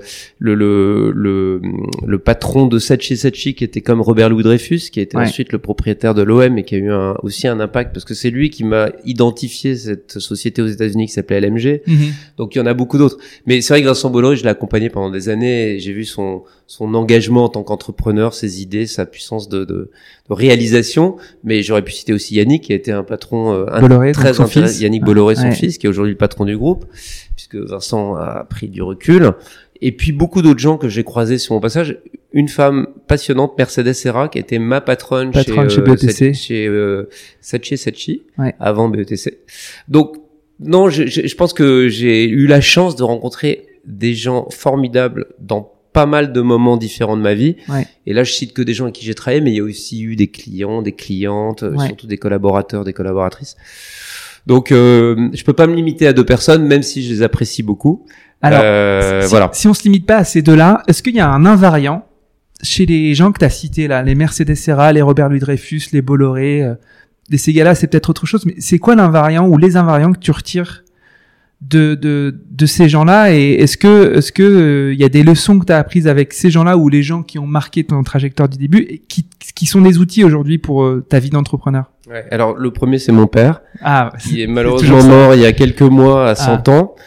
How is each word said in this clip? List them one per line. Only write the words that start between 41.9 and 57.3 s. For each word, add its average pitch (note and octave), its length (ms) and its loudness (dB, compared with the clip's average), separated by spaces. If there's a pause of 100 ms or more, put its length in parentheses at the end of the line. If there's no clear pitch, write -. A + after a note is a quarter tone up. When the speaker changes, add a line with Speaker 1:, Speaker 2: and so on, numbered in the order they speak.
Speaker 1:
eu C#3 160 2
la C#3+ 160 6
chance F3 340 0
de B2 80 -4
rencontrer A#2+ 600 -6 (220)
des A2 260 -6
gens A#2+ 380 -6
formidables B2+ 760 -4 (120)
dans G#2 320 -8 (220)
pas D3+ 120 2
mal D3 280 -2
de B2 80 0
moments A#2+ 340 2
différents A2 400 -6
de A2 60 -4
ma G#2 140 0
vie. C#3+ 200 0 (140)
Speaker 2:
Ouais. C#3 180 -6 (180)
Speaker 1:
Et G2+ 60 -8
là, A#2+ 140 0
je - 80 -6
cite A#2+ 180 -8
que C3 100 -6
des A#2+ 120 -4
gens A2 100 -6
avec A#2+ 120 -8
qui G#2+ 100 -20
j'ai A2 100 -8
travaillé, C3 240 -2
mais C#3+ 120 0
il G#2+ 40 -2
y G#2 60 -2
a - 20 -4
aussi G#2+ 400 -10
eu A2+ 140 -8
des G#2 100 2
clients, G2+ 540 -10
des G2+ 100 -6
clientes, G#2 720 -8
euh, G2+ 100 -6
Speaker 2:
Ouais. C#3+ 140 -4
Speaker 1:
surtout G#2+ 180 -14
des G#2 120 -10
collaborateurs, G2+ 640 -4
des F#2+ 80 -8
collaboratrices. F#2+ 640 -8 (880)
Donc, B2+ 280 2
euh, A#2+ 600 4
je - 120 -12
peux C#3+ 80 2
pas D#3+ 140 4
me E3+ 60 -2
limiter D#3+ 320 -2
à C#3+ 60 4
deux B2+ 140 2
personnes, D3+ 420 2
même C#3+ 160 2
si C3+ 180 -8
je A#2+ 120 -6
les G#2+ 80 -2
apprécie A#2 420 -4